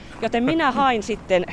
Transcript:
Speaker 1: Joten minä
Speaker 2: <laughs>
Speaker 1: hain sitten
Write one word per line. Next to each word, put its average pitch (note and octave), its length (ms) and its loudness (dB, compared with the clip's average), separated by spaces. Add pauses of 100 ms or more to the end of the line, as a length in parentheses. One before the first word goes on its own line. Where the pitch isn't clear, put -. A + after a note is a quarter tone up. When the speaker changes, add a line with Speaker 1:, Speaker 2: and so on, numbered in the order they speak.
(220)
Speaker 1:
Joten A#3 220 0
minä D4+ 300 2
Speaker 2:
<laughs> C#4 80 0
Speaker 1:
hain B3 200 2
sitten F#3+ 500 0